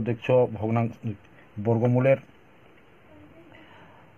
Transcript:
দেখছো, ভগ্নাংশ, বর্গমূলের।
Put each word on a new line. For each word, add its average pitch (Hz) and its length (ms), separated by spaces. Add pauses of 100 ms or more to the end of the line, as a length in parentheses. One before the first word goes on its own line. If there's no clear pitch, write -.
দেখছো, 120 260 (240)
ভগ্নাংশ, 113 340 (720)
বর্গমূলের। 123 540 (2000)